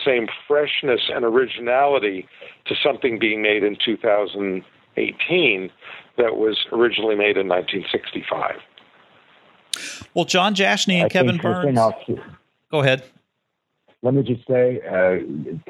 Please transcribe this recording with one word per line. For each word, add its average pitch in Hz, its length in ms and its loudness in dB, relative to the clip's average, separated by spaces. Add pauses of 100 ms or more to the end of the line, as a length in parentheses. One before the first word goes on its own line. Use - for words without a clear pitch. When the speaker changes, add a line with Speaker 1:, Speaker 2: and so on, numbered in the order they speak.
Speaker 1:
same 120 220 0 (200)
freshness 143 640 0
and 123 160 -2
originality 120 1000 0 (400)
to 104 160 -4
something 127 340 0
being 107 240 0
made 107 220 2
in 101 200 0
two 110 140 -2
thousand 101 680 -2 (340)
eighteen 107 760 -2 (460)
that 113 200 0
was 107 340 0
originally 110 440 2
made 104 200 2
in 95 120 0
nineteen 90 440 -2
sixty-five. - 640 -6 (1600)
Speaker 2:
Well, 175 120 0
John 185 280 2
Jashny 196 420 2
and 170 100 4
Speaker 3:
I - 40 2
Speaker 2:
Kevin 180 300 2
Speaker 3:
think - 20 -12
the 180 220 0
thing 139 120 2
Speaker 2:
Burns. 120 40 4
Speaker 3:
I'll 113 380 0 (520)
Speaker 2:
Go 151 120 0
ahead. 131 220 2 (1000)
Speaker 3:
Let 123 100 2
me 139 80 4
just 123 260 -2
say, 123 400 2
uh, 92 300 2 (520)